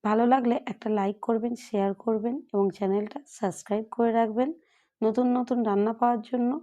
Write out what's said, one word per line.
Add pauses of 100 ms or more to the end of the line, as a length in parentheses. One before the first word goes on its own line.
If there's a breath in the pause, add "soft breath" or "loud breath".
ভালো
লাগলে (100)
একটা
লাইক
করবেন,
শেয়ার
করবেন (140)
এবং
চ্যানেলটা
সাবস্ক্রাইব
করে
রাখবেন (520 soft breath)
নতুন
নতুন
রান্না
পাওয়ার
জন্য। (120)